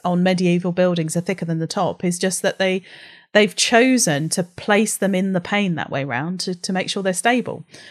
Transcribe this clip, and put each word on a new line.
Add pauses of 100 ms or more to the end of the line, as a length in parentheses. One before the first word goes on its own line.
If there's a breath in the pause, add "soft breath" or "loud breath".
on
medieval
buildings
are
thicker
than
the
top
is
just
that
they, (500 loud breath)
they've
chosen
to
place
them
in
the
pane
that
way
round
to,
to
make
sure
they're
stable. (260 loud breath)